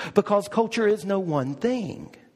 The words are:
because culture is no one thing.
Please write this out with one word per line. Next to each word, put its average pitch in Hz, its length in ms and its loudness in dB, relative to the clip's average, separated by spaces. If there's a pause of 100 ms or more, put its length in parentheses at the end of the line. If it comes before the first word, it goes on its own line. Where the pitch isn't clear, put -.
(140)
because 202 340 2
culture 226 400 0
is 208 160 2
no 196 160 -2
one 143 360 0
thing. 233 580 -4 (220)